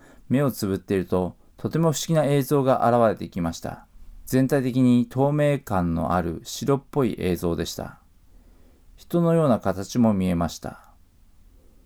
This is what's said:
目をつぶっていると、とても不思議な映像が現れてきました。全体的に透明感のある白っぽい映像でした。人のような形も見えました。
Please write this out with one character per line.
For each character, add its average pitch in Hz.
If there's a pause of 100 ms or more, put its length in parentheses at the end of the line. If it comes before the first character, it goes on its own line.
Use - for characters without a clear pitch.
(280)
目 127
を 135
つ 110
ぶ 95
っ 90
て -
い 95
る 90
と、 90 (240)
と 110
て 156
も 165
不 135
思 -
議 165
な 156
映 139
像 143
が 127
現 117
れ 87
て 92
き 90
ま 82
し -
た。 - (380)
全 131
体 139
的 127
に 123
透 131
明 147
感 87
の 80
あ 90
る 82
白 139
っ 135
ぽ 139
い 107
映 90
像 85
で 80
し -
た。 - (960)
人 -
の 165
よ 165
う 143
な 104
形 95
も 113
見 95
え 92
ま 85
し -
た。 - (920)